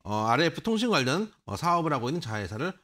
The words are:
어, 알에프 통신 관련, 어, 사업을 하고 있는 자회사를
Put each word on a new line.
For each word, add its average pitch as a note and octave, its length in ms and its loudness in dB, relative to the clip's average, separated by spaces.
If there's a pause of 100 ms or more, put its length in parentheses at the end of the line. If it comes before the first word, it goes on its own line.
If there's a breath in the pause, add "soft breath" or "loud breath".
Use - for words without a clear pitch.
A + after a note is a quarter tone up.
어, G#2+ 240 -2
알에프 D#3 340 2
통신 A3+ 280 0
관련, D#3+ 400 2 (160)
어, G2 100 -6
사업을 E3 360 2
하고 A#2+ 160 0
있는 E3+ 120 -4
자회사를 A2 520 -6 (120)